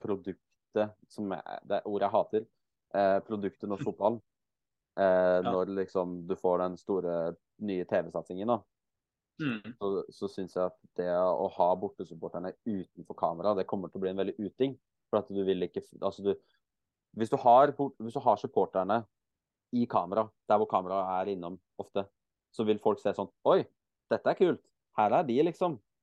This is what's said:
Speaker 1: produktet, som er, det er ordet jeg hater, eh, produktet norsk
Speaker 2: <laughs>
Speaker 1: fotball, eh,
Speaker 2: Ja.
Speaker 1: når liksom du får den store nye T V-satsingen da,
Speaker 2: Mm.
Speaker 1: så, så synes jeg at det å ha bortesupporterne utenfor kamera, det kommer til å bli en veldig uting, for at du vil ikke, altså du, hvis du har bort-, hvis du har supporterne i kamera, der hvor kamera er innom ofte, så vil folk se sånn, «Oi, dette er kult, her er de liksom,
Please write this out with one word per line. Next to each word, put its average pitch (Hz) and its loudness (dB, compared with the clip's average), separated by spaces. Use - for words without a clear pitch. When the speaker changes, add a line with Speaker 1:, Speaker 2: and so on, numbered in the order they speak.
Speaker 1:
produktet, 104 -6
som 104 -8
er, - -10
det 101 -2
er - -4
ordet 101 0
jeg - -
hater, 107 0
eh, 98 4
produktet 101 -6
norsk 101 -4
Speaker 2:
<laughs> 101 -4
Speaker 1:
fotball, 110 0
eh, 92 4
Speaker 2:
Ja. 90 0
Speaker 1:
når 92 0
liksom 90 -4
du 92 -2
får 90 2
den 90 -2
store 85 -2
nye 95 -2
T 92 0
V-satsingen 90 -8
da, 117 2
Speaker 2:
Mm. 113 -6
Speaker 1:
så, 98 -2
så 101 -8
synes 92 -8
jeg 90 0
at 90 -6
det 90 -4
å 90 0
ha 90 2
bortesupporterne 87 -8
utenfor 90 -8
kamera, 87 0
det 95 -2
kommer 92 -6
til - -12
å 95 -8
bli 92 -2
en 95 -6
veldig 95 -4
uting, 131 -4
for 110 2
at 101 -6
du 98 -2
vil 92 2
ikke, 95 -4
altså 98 -4
du, 98 2
hvis 110 -2
du 139 0
har 131 6
bort-, 139 -4
hvis 113 -8
du - -4
har 107 2
supporterne 98 0
i 120 2
kamera, 104 0
der 107 6
hvor 107 2
kamera 95 0
er 101 -2
innom 87 -8
ofte, 98 -6
så 113 -2
vil 107 4
folk 104 2
se 101 0
sånn, 95 -6
«Oi, 160 4
dette - 0
er 175 2
kult, 170 2
her 107 4
er 165 4
de 127 2
liksom, 170 0